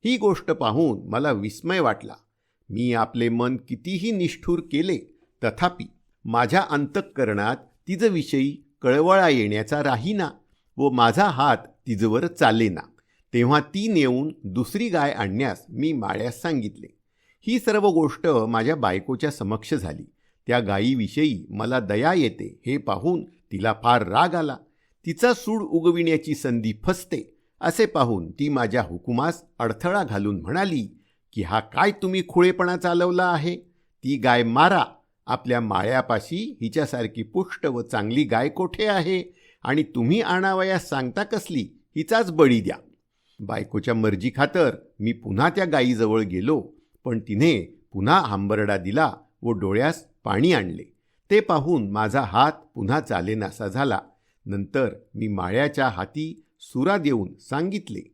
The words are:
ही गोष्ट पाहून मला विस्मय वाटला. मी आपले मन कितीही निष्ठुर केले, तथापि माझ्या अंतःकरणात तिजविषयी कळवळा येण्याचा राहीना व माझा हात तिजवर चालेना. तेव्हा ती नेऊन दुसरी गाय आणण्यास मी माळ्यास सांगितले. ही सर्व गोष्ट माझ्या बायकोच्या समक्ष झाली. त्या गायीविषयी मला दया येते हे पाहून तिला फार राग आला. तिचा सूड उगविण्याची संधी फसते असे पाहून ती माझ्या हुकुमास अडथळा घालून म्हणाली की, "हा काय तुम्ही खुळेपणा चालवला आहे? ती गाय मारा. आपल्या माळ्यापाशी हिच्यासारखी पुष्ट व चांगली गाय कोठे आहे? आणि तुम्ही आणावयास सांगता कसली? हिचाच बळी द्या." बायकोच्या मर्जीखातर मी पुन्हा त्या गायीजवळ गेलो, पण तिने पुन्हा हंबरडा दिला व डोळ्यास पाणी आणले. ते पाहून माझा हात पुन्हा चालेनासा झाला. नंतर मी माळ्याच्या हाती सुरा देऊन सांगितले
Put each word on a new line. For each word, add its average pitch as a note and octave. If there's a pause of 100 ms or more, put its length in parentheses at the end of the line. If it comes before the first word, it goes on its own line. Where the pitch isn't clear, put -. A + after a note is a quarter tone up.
ही B3
गोष्ट G3
पाहून C3
मला C3
विस्मय B2
वाटला. G#2+ (580)
मी A#2+
आपले A#2
मन B2 (120)
कितीही F3+
निष्ठुर F3 (120)
केले, D#3+ (460)
तथापि F3 (400)
माझ्या A#2+
अंतःकरणात C3+ (320)
तिजविषयी E3 (260)
कळवळा E3+
येण्याचा A#2
राहीना D3 (460)
व C#3
माझा B2
हात C3+ (300)
तिजवर A2+
चालेना. A2+ (540)
तेव्हा B2
ती G3
नेऊन C#3+ (120)
दुसरी B2+
गाय D3+
आणण्यास G#2
मी C#3
माळ्यास G#2+
सांगितले. C3+ (600)
ही A#3+
सर्व G#3
गोष्ट D#3+
माझ्या A#2
बायकोच्या A2+
समक्ष A2
झाली. E2 (420)
त्या A#2+
गायीविषयी A2+
मला A2+
दया A2
येते -
हे B2+
पाहून B2
तिला G#2
फार A#2
राग D#3
आला. D3+ (500)
तिचा G3
सूड A3
उगविण्याची E3
संधी A#2 (120)
फसते - (240)
असे F3+
पाहून A#2
ती C#3+
माझ्या B2
हुकुमास A#2+ (140)
अडथळा E3
घालून G#2+
म्हणाली D3 (360)
की, G#2+
"हा F#2+
काय F3
तुम्ही F#3+
खुळेपणा F3+
चालवला F3+
आहे? F3 (480)
ती C3+
गाय A#2+
मारा. C#3+ (420)
आपल्या B2
माळ्यापाशी A#2
हिच्यासारखी A#2
पुष्ट F3+
व A#2+
चांगली A#2
गाय A#2
कोठे F#3
आहे? F#3 (280)
आणि D3
तुम्ही D3+
आणावयास F#3
सांगता C3+
कसली? F#3 (140)
हिचाच F3+
बळी C#3
द्या." F2+ (640)
बायकोच्या G#2+
मर्जीखातर A2+ (260)
मी A2+
पुन्हा A2+
त्या F#3+
गायीजवळ B2
गेलो, G#2 (360)
पण A#2
तिने G#2+ (100)
पुन्हा A#2+
हंबरडा G#2
दिला G#2 (300)
व A#2
डोळ्यास G#2+ (180)
पाणी A#2+
आणले. F#2 (460)
ते G#3
पाहून D3+
माझा G#2+
हात B2+ (220)
पुन्हा A#2
चालेनासा G#2
झाला. A#2 (480)
नंतर G2+ (240)
मी A2
माळ्याच्या A2+
हाती D3 (160)
सुरा E3+
देऊन C3
सांगितले E3+ (140)